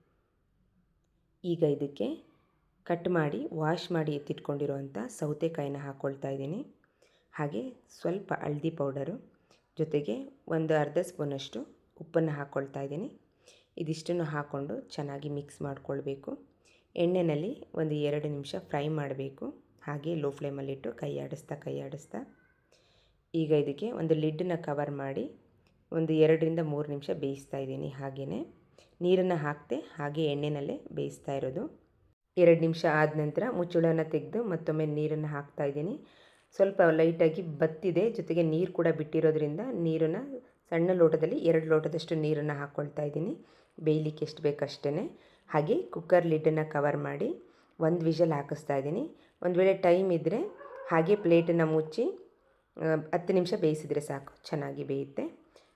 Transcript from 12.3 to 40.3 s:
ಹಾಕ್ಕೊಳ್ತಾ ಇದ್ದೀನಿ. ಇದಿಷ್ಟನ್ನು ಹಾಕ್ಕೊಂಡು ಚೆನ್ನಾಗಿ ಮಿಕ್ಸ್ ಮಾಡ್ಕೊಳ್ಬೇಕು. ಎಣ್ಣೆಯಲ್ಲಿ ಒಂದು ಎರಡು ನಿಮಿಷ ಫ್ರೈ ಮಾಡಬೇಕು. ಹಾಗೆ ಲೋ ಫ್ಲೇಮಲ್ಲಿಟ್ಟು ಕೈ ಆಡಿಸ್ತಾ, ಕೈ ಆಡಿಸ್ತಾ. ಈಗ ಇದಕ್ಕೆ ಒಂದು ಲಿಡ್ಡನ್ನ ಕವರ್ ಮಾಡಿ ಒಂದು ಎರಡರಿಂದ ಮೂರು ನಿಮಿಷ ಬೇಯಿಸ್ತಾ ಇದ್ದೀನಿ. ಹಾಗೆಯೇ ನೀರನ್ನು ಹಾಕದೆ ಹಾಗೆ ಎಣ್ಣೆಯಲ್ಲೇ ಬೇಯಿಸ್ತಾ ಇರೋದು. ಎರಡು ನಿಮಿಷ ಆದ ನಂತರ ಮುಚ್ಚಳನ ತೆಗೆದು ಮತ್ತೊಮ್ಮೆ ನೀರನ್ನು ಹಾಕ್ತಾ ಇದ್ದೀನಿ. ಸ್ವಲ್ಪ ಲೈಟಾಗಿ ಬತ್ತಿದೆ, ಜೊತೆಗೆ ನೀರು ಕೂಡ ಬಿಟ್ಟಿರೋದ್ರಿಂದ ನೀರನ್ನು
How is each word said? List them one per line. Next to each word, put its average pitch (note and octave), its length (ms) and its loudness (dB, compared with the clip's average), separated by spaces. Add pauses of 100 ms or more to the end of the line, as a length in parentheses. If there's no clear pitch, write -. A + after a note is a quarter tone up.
ಹಾಕ್ಕೊಳ್ತಾ C#3 500 -6
ಇದ್ದೀನಿ. D3 280 -6 (680)
ಇದಿಷ್ಟನ್ನು D#3+ 480 -2
ಹಾಕ್ಕೊಂಡು D3 500 -6 (120)
ಚೆನ್ನಾಗಿ C#3+ 420 -8
ಮಿಕ್ಸ್ C#3+ 320 -10
ಮಾಡ್ಕೊಳ್ಬೇಕು. C#3 680 -6 (640)
ಎಣ್ಣೆಯಲ್ಲಿ F3 560 2 (220)
ಒಂದು D#3 280 -2
ಎರಡು D3 280 0
ನಿಮಿಷ C#3+ 340 -8
ಫ್ರೈ D3 260 -4
ಮಾಡಬೇಕು. C3+ 560 -6 (360)
ಹಾಗೆ D3 340 -6
ಲೋ C#3+ 160 -2
ಫ್ಲೇಮಲ್ಲಿಟ್ಟು C#3 640 -8
ಕೈ C#3+ 260 -6
ಆಡಿಸ್ತಾ, D3 360 -10
ಕೈ D3 240 -10
ಆಡಿಸ್ತಾ. C#3 400 -10 (1120)
ಈಗ D#3+ 260 0
ಇದಕ್ಕೆ C#3+ 320 -2
ಒಂದು E3 240 0
ಲಿಡ್ಡನ್ನ D#3 460 -2
ಕವರ್ D3 300 -4
ಮಾಡಿ C#3 340 -6 (680)
ಒಂದು E3 220 0
ಎರಡರಿಂದ D#3+ 500 4
ಮೂರು D3 260 -2
ನಿಮಿಷ C#3+ 260 -6
ಬೇಯಿಸ್ತಾ C#3 420 -6
ಇದ್ದೀನಿ. C#3 340 -6
ಹಾಗೆಯೇ C#3 480 -8 (640)
ನೀರನ್ನು F3+ 360 4
ಹಾಕದೆ D3 400 -4 (140)
ಹಾಗೆ D3 340 -4
ಎಣ್ಣೆಯಲ್ಲೇ D3 520 -2 (140)
ಬೇಯಿಸ್ತಾ C#3 440 -6
ಇರೋದು. C3+ 280 -4 (720)
ಎರಡು E3+ 240 10
ನಿಮಿಷ E3 200 2 (120)
ಆದ D3+ 240 4
ನಂತರ D3+ 340 0
ಮುಚ್ಚಳನ E3 560 2
ತೆಗೆದು D#3 360 -2
ಮತ್ತೊಮ್ಮೆ D#3 460 0
ನೀರನ್ನು D3+ 420 -2
ಹಾಕ್ತಾ D3 340 -6
ಇದ್ದೀನಿ. D3+ 300 -2 (600)
ಸ್ವಲ್ಪ G3 260 4 (100)
ಲೈಟಾಗಿ E3 500 4 (160)
ಬತ್ತಿದೆ, D#3+ 520 2
ಜೊತೆಗೆ F3 340 0
ನೀರು E3 300 2
ಕೂಡ E3 140 2 (100)
ಬಿಟ್ಟಿರೋದ್ರಿಂದ D#3 640 2 (160)
ನೀರನ್ನು E3 440 0 (500)